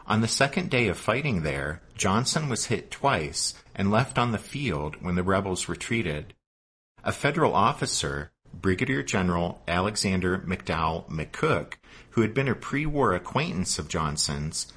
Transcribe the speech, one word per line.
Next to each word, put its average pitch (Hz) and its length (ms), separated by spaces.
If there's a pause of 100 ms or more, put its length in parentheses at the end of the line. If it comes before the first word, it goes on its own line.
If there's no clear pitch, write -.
On 107 140
the 113 60
second - 440
day 120 160
of 85 100
fighting 117 460
there, 71 400 (120)
Johnson 127 540
was 113 160
hit - 240
twice 87 640 (220)
and 98 160
left 120 260
on 120 140
the 101 80
field 78 600
when 90 140
the 90 80
rebels 95 480
retreated. 82 640 (680)
A - 80
Federal 151 420
officer, 76 800 (200)
Brigadier 110 520
General 87 640
Alexander 92 720
McDowell 82 680
McCook, 78 680 (380)
who 117 100
had 110 120
been 135 140
a 113 80
pre-war 143 580
acquaintance 98 640
of 76 120
Johnson's, 76 880